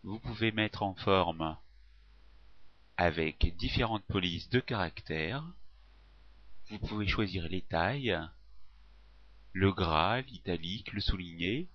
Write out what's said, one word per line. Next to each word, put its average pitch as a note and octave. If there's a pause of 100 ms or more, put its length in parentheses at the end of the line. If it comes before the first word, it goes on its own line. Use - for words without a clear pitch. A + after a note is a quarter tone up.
Vous G2+
pouvez A2+
mettre G#2+
en G2
forme E2 (1400)
avec E2
différentes A2+
polices F2+
de B2
caractères. F#2+ (1200)
Vous G#2
pouvez G#2
choisir F#2
les F#2
tailles, G2 (1300)
le G2
gras, F2+
l'italique, F#2
le G#2
souligné F#2